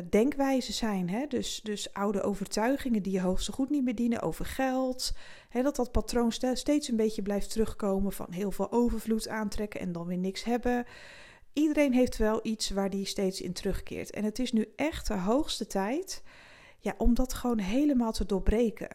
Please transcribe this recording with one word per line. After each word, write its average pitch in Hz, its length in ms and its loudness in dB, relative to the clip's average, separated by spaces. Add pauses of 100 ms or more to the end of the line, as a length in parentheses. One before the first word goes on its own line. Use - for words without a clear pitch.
denkwijzen 269 640 2
zijn, 190 360 -2
hè? 233 180 -2
Dus, 226 360 -4
dus 208 300 -6
oude 202 280 -2
overtuigingen 214 800 0
die 190 100 -2
je 190 80 0
hoogste 185 300 0
goed 262 180 -2
niet 294 140 2
meer 247 120 0
dienen 233 260 0
over 165 240 -2
geld. 262 680 -2 (360)
Hè, 240 140 -2
dat 294 120 2
dat 247 160 -2
patroon 226 400 2
ste-, 254 240 0
steeds 294 320 0
een 233 80 -2
beetje 220 260 2
blijft 202 300 -2
terugkomen 196 600 0
van - 200 -8
heel 190 200 -4
veel 190 200 -2
overvloed 226 560 0
aantrekken 214 520 -4
en 180 120 -4
dan 170 140 -6
weer 180 120 -2
niks 185 260 -2
hebben. 240 420 0 (680)
Iedereen 294 400 4
heeft 247 240 4
wel 220 260 2
iets 220 260 -4
waar 196 200 6
die 196 160 -2
steeds 190 360 0
in 185 120 -4
terugkeert. - 580 -2
En - 120 -4
het 208 160 -2
is 247 120 0
nu 214 140 4 (100)
echt - 320 -2
de 208 100 0
hoogste 220 500 2
tijd, 226 560 -2 (560)
ja, - 180 -4
om 233 160 6
dat 254 200 2
gewoon 240 260 0
helemaal 240 520 2
te 220 140 -2
doorbreken. 208 680 2